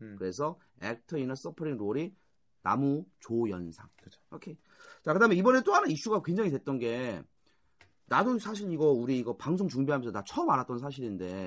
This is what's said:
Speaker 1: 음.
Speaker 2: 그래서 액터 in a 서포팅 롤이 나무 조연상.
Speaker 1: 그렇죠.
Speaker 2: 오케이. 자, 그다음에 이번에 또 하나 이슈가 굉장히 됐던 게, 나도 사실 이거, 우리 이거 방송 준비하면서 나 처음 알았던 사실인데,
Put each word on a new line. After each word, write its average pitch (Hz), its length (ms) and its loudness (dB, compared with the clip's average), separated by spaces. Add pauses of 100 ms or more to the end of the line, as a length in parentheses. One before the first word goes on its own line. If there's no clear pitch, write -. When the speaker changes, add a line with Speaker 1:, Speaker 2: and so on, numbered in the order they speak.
Speaker 1:
음. 107 160 -14
Speaker 2:
그래서 101 400 -4 (240)
액터 117 360 -8
in 131 120 -4
a 135 60 -4
서포팅 156 420 -8
롤이 123 360 -4 (500)
나무 139 420 2 (140)
조연상. 95 680 -4 (100)
Speaker 1:
그렇죠. - 220 -20 (120)
Speaker 2:
오케이. - 260 -14 (460)
자, 156 100 0
그다음에 208 220 6
이번에 247 280 6
또 403 120 2
하나 403 120 6
이슈가 208 360 0
굉장히 190 260 0
됐던 135 300 -4
게, 117 420 -4 (840)
나도 208 320 2
사실 202 320 -6
이거, 156 180 4
우리 127 300 4
이거 117 180 -4
방송 185 300 0
준비하면서 135 440 0
나 98 120 -6
처음 330 260 -2
알았던 127 300 0
사실인데, 120 480 -6 (200)